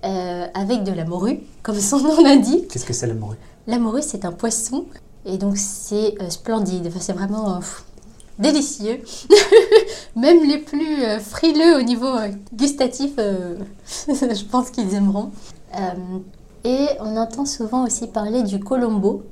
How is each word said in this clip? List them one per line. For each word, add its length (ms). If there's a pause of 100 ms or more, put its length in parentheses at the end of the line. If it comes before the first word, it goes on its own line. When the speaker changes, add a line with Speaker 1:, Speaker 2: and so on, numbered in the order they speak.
Speaker 1:
euh, 480
avec 300
de 100
la 100
morue, 360 (240)
comme 160
son 200
nom 220
l'indique. 480
Speaker 2:
Qu'est-ce 160
que 80
c'est 140
la 80
morue ? 200 (300)
Speaker 1:
La 140
morue, 220
c'est 220
un 80
poisson. 540 (400)
Et 120
donc, 200
c'est, 640
euh, 80
splendide. 580
Enfin, 140
c'est 120
vraiment, 420
euh, 20
pff, 260 (560)
délicieux. 600 (280)
<laughs> 880
Même 320
les 120
plus, 440
euh, 160
frileux 580
au 40
niveau, 260
euh, 220 (240)
gustatif, 680
euh, 360 (260)
<laughs> 260
je 380
pense 240
qu'ils 240
aimeront. 380 (460)
Euh, 20 (840)
et 240 (140)
on 160
entend 280
souvent 400
aussi 220
parler 360
du 180
colombo. 720